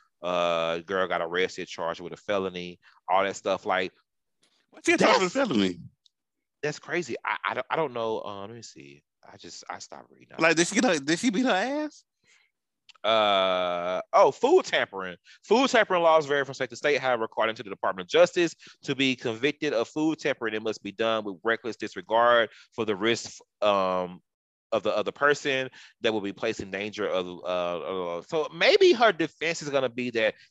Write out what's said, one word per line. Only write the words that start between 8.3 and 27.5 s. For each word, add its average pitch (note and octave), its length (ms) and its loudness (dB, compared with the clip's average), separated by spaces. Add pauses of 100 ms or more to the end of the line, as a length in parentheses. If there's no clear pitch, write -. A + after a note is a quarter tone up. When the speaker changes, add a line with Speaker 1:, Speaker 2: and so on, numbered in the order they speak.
Speaker 1:
let A#2 80 -16
me A#2 60 -16
see. C#2+ 400 -20 (280)
I F#2+ 60 -20
just, - 320 -18
I F2 100 -10
stopped - 320 -20
reading. - 280 -20
Speaker 2:
Like, D#3+ 180 4
did F3 120 2
she G3 80 -4
get A#3 80 2
her, F3+ 140 2
did D3 200 -2
she B3 120 2
beat A#3+ 140 0
her C4 60 2
ass? C4+ 540 -4 (1000)
Speaker 1:
Uh, F#2 960 2 (120)
oh, F3 180 8
food D4 340 4
tampering. F#2+ 520 -4 (260)
Food B3 280 4
tampering F3 320 4
laws D#3+ 240 6
vary C#3+ 180 0
from C3 100 -10
state C3 160 -6
to A#2+ 60 -14
state. D3 240 0
However, B2 240 0
according A2+ 320 -2
to B2 80 -12
the G2 60 -14
Department F#2+ 360 -4
of - 20 -20
Justice, F3 460 4 (300)
to C#3+ 100 -2
be C3 220 0
convicted C3 560 -2
of A2+ 160 0
food D#3 320 -2
tampering, A#2 340 -4
it G#2+ 80 -4
must A2 200 -6
be G2+ 100 -10
done A2 320 -2
with G2+ 180 -8
reckless A2+ 340 -2
disregard A2+ 720 2 (260)
for A2+ 100 -2
the G#2+ 100 0
risk, A2 460 -2 (200)
um, F#2 600 0 (520)
of G#2+ 100 0
the G#2 140 -2
other G2+ 160 -2
person C#3 560 0 (320)
that A2+ 120 2
would G#2+ 120 -2
be G2 80 -4
placed A2+ 280 -4
in G2 100 -10
danger G2 360 -6
of, F2+ 200 -2
uh, F2 920 -6